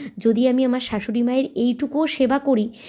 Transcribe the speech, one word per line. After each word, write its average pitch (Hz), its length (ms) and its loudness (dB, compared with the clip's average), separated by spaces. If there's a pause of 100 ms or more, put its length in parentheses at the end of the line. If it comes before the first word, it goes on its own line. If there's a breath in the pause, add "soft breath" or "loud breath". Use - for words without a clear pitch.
(180 loud breath)
যদি 226 300 2
আমি 254 180 2
আমার 247 140 0
শাশুড়ি 240 440 -4
মায়ের 254 220 0 (100)
এইটুকুও 262 520 0
সেবা 269 320 0
করি, 247 300 0 (200 loud breath)